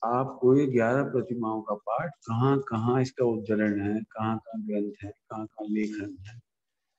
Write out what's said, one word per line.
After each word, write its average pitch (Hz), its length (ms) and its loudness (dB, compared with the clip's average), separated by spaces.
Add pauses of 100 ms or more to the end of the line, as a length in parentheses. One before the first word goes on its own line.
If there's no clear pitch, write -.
आपको 127 520 4
ये 143 100 6
ग्यारह 123 360 4
प्रतिमाओं 113 600 -2
का 104 120 -4
पाठ 131 360 -4
कहाँ-कहाँ 123 920 0
इसका 127 220 -2
उद्धरण 107 560 0
है, 104 220 -2
कहाँ-कहाँ 110 600 -6
ग्रंथ 104 300 -4 (120)
है, 101 60 -10
कहाँ-कहाँ 110 580 -12
लेखन 104 520 -4
है, 113 200 -18 (580)